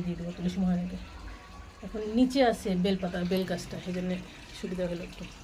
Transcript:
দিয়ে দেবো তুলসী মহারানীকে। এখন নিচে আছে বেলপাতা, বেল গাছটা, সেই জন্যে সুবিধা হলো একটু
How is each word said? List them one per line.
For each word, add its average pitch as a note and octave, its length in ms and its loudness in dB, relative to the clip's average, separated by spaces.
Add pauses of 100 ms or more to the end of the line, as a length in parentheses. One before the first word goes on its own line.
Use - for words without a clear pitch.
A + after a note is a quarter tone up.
দিয়ে F3 120 0
দেবো E3+ 140 -4
তুলসী F3+ 280 0
মহারানীকে। F3+ 380 2 (880)
এখন G#3+ 160 -4 (140)
নিচে B3+ 280 6
আছে G#3+ 320 4
বেলপাতা, F#3 480 2
বেল F#3 220 2
গাছটা, F3+ 300 -4 (100)
সেই F#3 80 -2
জন্যে F3+ 220 0 (460)
সুবিধা F#3 260 -2
হলো E3+ 160 -4
একটু F3+ 200 -10 (200)